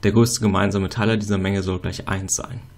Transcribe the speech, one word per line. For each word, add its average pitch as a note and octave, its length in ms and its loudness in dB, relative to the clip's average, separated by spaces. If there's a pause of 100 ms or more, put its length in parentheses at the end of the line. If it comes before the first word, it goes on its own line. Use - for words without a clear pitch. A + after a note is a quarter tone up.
Der G2+ 100 2
größte A#2 280 4
gemeinsame G2 480 2
Teiler A2 300 0
dieser G#2 200 0
Menge F#2+ 240 0
soll F#2 160 -2
gleich - 300 -6
eins F#2+ 280 -4
sein. - 240 -8 (180)